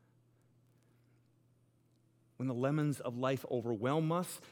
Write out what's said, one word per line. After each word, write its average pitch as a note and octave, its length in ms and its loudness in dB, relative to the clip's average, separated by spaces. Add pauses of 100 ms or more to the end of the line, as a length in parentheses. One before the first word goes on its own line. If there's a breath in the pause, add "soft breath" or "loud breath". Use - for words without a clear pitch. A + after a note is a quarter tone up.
(2500 soft breath)
When B2+ 100 -2
the C3 60 -2
lemons C#3+ 460 2
of A#2+ 180 -6
life C3 320 0
overwhelm B2 600 0
us, F3 300 -2 (100)